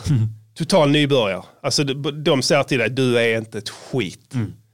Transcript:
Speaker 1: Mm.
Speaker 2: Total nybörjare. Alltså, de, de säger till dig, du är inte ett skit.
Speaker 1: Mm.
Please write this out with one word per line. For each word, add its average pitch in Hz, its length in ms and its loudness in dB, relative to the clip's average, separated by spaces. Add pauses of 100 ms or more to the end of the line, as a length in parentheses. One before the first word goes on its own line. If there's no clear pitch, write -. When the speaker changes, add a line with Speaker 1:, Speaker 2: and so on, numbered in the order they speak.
(100)
Speaker 1:
Mm. 110 180 2 (300)
Speaker 2:
Total 160 320 2
nybörjare. 135 520 2 (200)
Alltså, 147 220 -2
de, 143 400 -6
de 143 180 2
säger 143 200 2
till 135 160 -2
dig, 113 120 0
du 127 280 2
är 117 200 2
inte 110 200 -10
ett 101 100 -10
skit. - 680 -8
Speaker 1:
Mm. 104 180 -4 (220)